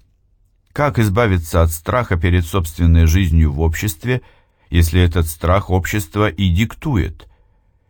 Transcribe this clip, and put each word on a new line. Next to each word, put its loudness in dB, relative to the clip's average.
Как 0
избавиться 2
от 2
страха -4
перед 0
собственной 2
жизнью 2
в -6
обществе, -4
если 2
этот 0
страх -2
общество -2
и -2
диктует? -4